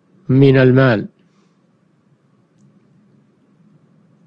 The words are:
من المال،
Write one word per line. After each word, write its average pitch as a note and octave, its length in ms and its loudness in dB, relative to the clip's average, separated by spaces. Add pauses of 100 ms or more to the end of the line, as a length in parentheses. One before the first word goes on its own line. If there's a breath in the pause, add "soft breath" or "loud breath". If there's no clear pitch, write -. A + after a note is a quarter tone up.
(280)
من C3+ 280 2
المال، B2+ 520 0 (3250)